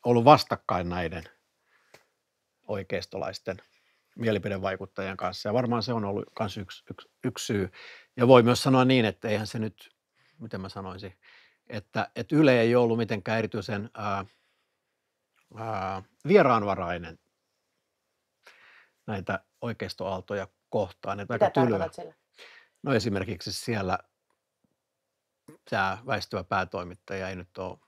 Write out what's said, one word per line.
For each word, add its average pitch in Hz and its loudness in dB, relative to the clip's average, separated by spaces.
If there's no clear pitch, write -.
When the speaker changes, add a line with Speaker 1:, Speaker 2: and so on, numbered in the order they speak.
Speaker 1:
ollut 120 4
vastakkain 95 6
näiden 87 -4
oikeistolaisten 95 -6
mielipidevaikuttajien 98 -4
kanssa. 95 -6
Ja 104 -2
varmaan 117 0
se 123 -4
on 110 -2
ollut 101 -4
kans 107 -6
yksi, - -14
yksi, - -18
yksi - -6
syy. 98 -2
Ja 123 4
voi 127 12
myös 120 4
sanoa 131 4
niin, 127 4
että 107 -4
eihän 104 -2
se 117 -10
nyt, - -8
miten 113 -12
mä 95 -10
sanoisin, 95 -14
että, - -8
että 123 -2
Yle 131 6
ei 117 4
ollut 117 4
mitenkään 113 -2
erityisen, 107 -6
ää, 98 -6
ää, 98 -6
vieraanvarainen 95 2
näitä 98 -6
oikeistoaaltoja 95 -8
kohtaan. 101 -4
Että 101 -8
Speaker 2:
Mitä 214 2
Speaker 1:
aika - 0
tylyä. 117 2
Speaker 2:
tarkoitat - -6
sillä? 165 -16
Speaker 1:
No 139 -2
esimerkiksi 101 -4
siellä 98 -4
tää 95 -2
väistyvä 104 -6
päätoimittaja 92 -6
ei 95 -10
nyt 90 -16
oo 92 -10